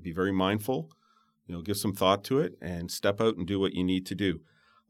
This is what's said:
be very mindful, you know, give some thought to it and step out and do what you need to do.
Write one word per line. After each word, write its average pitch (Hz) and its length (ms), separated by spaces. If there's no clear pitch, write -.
be 85 100
very 92 220
mindful, 107 580
you 87 80
know, 87 60
give 98 160
some 101 160
thought 95 320
to 135 140
it - 240
and 87 280
step 101 300
out 113 160
and 87 100
do 98 140
what 95 140
you 90 100
need 92 220
to 98 80
do. 92 260